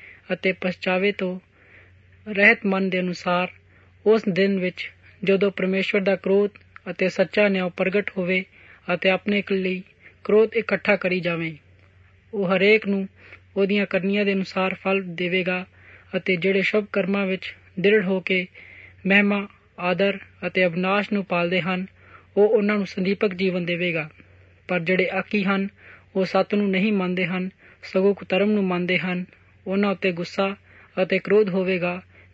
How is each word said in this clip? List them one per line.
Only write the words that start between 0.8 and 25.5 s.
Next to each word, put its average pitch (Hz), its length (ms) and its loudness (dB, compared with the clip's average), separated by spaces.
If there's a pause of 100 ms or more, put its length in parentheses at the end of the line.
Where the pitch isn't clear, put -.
ਤੋਂ 185 280 -6 (880)
ਰਹਿਤ 214 380 4
ਮਨ 190 240 0
ਦੇ 185 100 0
ਅਨੁਸਾਰ 180 480 -2 (580)
ਉਸ 214 240 6
ਦਿਨ 196 300 0
ਵਿੱਚ - 320 -6 (320)
ਜਦੋਂ 196 280 2
ਪਰਮੇਸ਼ਵਰ 190 500 0
ਦਾ 101 140 2
ਕ੍ਰੋਧ 202 360 2 (400)
ਅਤੇ 185 180 0
ਸੱਚਾ 202 380 2
ਨਿਆਂ 185 220 0
ਪ੍ਰਗਟ 185 480 -2
ਹੋਵੇ 170 260 -2 (500)
ਅਤੇ 185 160 0
ਆਪਣੇ 196 420 0
ਲਈ 185 320 -2 (400)
ਕ੍ਰੋਧ 214 300 4
ਇਕੱਠਾ 208 420 0
ਕਰੀ 185 240 -2
ਜਾਵੇ, 165 380 -4 (760)
ਉਹ 202 140 -2
ਹਰੇਕ 202 400 2
ਨੂੰ 196 200 -2 (500)
ਉਹਦੀਆਂ 196 280 0
ਕਰਨੀਆਂ 196 400 -2
ਦੇ 196 80 0
ਅਨੁਸਾਰ 190 400 -2
ਫਲ 196 280 -2
ਦੇਵੇਗਾ 180 640 -4 (520)
ਅਤੇ 185 180 0
ਜਿਹੜੇ 190 260 0
ਸ਼ੁਭ 208 320 0
ਕਰਮਾਂ 196 320 0
ਵਿੱਚ 185 300 -6 (240)
ਦ੍ਰਿੜ 202 260 4
ਹੋ 190 140 0
ਕੇ 180 280 -2 (600)
ਮਹਿਮਾ, 202 400 2 (320)
ਆਦਰ 185 380 0 (300)
ਅਤੇ 185 180 2
ਅਵਿਨਾਸ਼ 185 480 0
ਨੂੰ 202 120 -2
ਪਾਲਦੇ 175 360 0
ਹਨ, 185 240 -4 (520)
ਉਹ 208 120 6
ਉਹਨਾਂ 208 260 4
ਨੂੰ 196 120 -2
ਸੰਦੀਪਕ 196 460 -2
ਜੀਵਨ 180 320 -2
ਦੇਵੇਗਾ। 165 440 -4 (580)
ਪਰ 180 120 -2
ਜਿਹੜੇ 180 300 0
ਆਕੀ 190 340 -2
ਹਨ, 196 240 0 (480)